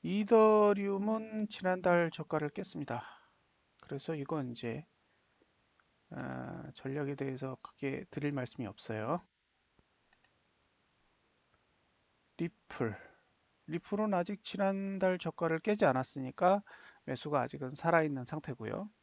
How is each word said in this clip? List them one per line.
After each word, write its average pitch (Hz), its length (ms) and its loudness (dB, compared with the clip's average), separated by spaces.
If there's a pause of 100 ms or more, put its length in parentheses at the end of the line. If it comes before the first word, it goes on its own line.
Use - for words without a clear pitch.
이더리움은 208 1500 4
지난달 180 640 2
저가를 151 380 -2
깼습니다. - 540 -6 (760)
그래서 139 340 -8
이건 139 380 -4
이제, 120 340 -8 (1200)
아, 127 680 -10
전략에 139 400 -6
대해서 131 440 -6
크게 139 500 -8
드릴 147 200 -4
말씀이 127 380 -6
없어요. 110 580 -6 (3000)
리플, - 600 -2 (680)
리플은 202 480 -2
아직 180 300 -2
지난달 196 720 0
저가를 165 400 0
깨지 208 280 2
않았으니까 135 760 2 (440)
매수가 139 340 -2
아직은 135 340 -6
살아있는 156 520 2
상태고요. 156 640 -6 (140)